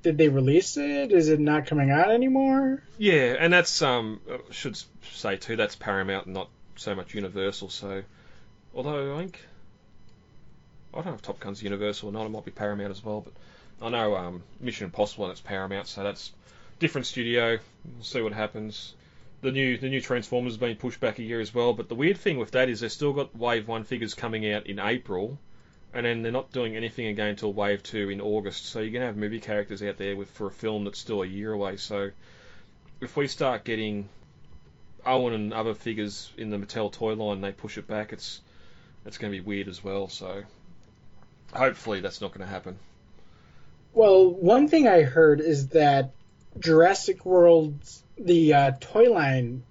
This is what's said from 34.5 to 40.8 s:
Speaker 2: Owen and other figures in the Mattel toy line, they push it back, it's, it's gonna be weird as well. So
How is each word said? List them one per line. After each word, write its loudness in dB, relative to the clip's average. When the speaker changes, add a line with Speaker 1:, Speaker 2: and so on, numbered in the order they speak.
Speaker 2:
Owen 2
and -4
other -2
figures -8
in -10
the -6
Mattel -6
toy -4
line, -4
they -6
push -14
it -14
back, -6
it's, -14
it's -16
gonna -6
be -6
weird -6
as -16
well. -6
So -12